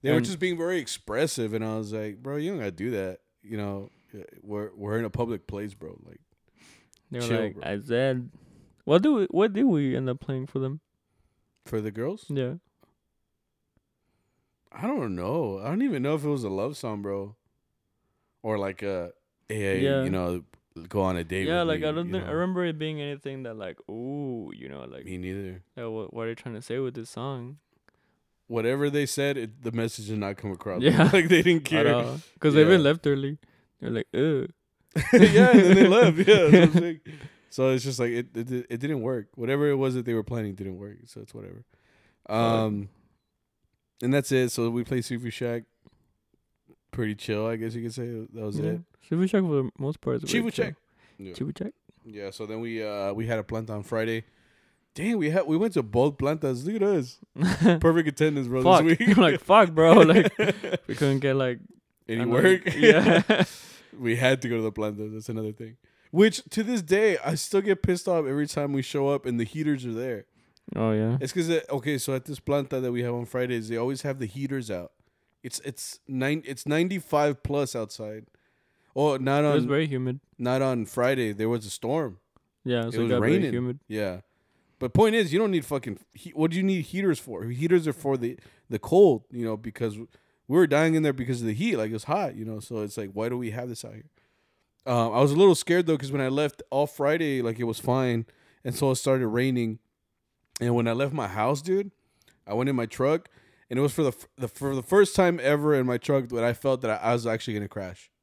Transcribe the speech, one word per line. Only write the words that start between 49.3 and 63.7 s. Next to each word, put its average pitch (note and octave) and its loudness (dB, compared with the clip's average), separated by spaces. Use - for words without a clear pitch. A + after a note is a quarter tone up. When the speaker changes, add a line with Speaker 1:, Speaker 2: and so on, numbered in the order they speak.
Speaker 2:
Shack G3+ 0
for D3+ 0
the C3 -4
most C#3 -6
part B2+ -4
is - -8
Speaker 1:
Seafood A#3 0
Speaker 2:
very A3+ -4
chill. - -2
Speaker 1:
Shack. D#3 -10
Yeah. F#2+ -16
Speaker 2:
Seafood D3+ -8
Shack. G#3 -10
Speaker 1:
Yeah, G#2 -12
so G#2+ -12
then A2 -8
we, A2+ -6
uh, G2+ -4
we A2+ -4
had A2+ -2
a G#2+ -4
planta A2+ -8
on G#2 -8
Friday. A2+ -4
Dang, G#3+ -2
we D3+ 0
had, F3 0
we D#3 0
went G3+ 0
to D3 0
both A#2+ 0
plantas. C3+ -4
Look G3+ -4
at G3+ 0
us. E3 -2
Speaker 2:
<laughs> F3 2
Speaker 1:
Perfect E3 4
attendance, D3 0
bro, B2+ -2
Speaker 2:
Fuck. E3 8
Speaker 1:
this E3 4
week. G3 6
Speaker 2:
<laughs> - -
Like, G3+ 6
fuck, G3 6
bro. D#3+ 8
Like, F3+ 10
Speaker 1:
<laughs> F#3+ -2
Speaker 2:
we - -4
couldn't C#3 2
get, C3+ 0
like, B2+ -2
Speaker 1:
Any A2+ -2
Speaker 2:
I B2 0
know. A#2 0
Speaker 1:
work? F3 4
Speaker 2:
Yeah. F3+ 4
Speaker 1:
<laughs> - -18